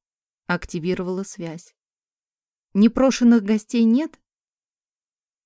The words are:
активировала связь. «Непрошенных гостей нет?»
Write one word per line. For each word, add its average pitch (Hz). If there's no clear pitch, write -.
активировала 180
связь. 170
«Непрошенных 233
гостей 220
нет?» 262